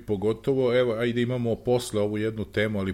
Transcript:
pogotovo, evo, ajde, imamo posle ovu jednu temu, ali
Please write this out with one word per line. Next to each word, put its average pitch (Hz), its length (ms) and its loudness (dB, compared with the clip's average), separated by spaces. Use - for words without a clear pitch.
pogotovo, 113 720 0
evo, 123 160 2
ajde, 120 280 0
imamo 120 340 0
posle 123 460 0
ovu 104 160 0
jednu 107 280 -4
temu, 107 340 0
ali 95 140 -2